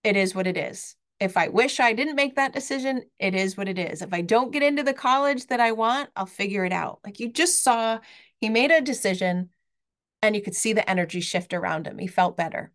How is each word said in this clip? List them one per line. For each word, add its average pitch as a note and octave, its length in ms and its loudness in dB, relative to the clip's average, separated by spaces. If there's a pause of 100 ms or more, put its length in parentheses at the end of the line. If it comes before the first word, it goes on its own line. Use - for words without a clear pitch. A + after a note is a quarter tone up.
it G3+ 140 2
is F#3+ 180 2
what F#3+ 120 -2
it F3+ 120 0
is. - 380 -10 (220)
If F#3 200 0
I E3+ 100 2
wish B3 320 2
I A#3 140 4
didn't C#4+ 220 -2
make C#4 200 0
that C4+ 160 0
decision, C4+ 520 -4 (140)
it F#3+ 160 -2
is F#3+ 220 -2
what G3 120 -4
it F#3+ 100 -4
is. E3+ 240 -6
If F#3 100 -8
I E3+ 80 -2
don't A3+ 300 2
get C#4+ 120 0
into D4 200 2
the C4+ 100 0
college C4+ 540 0
that A#3+ 140 -2
I A3+ 120 4
want, A#3 420 0
I'll F#3+ 120 -6
figure G3 400 -2
it F3+ 60 -2
out." E3+ 300 -4
Like, G#3 180 -16
you A#3 120 -6
just F4 300 2
saw, A3+ 380 2 (380)
he A3 120 -2
made B3 200 4
a D#4+ 120 6
decision F#3 680 -2 (720)
and G#3+ 160 2
you G3+ 60 -4
could G3+ 120 -8
see A3 200 0
the G#3+ 160 2
energy F3+ 300 0
shift F3+ 340 -4
around F3 320 -4
him. - 120 -10
He F3+ 80 -6
felt F3+ 300 2
better. - 380 -6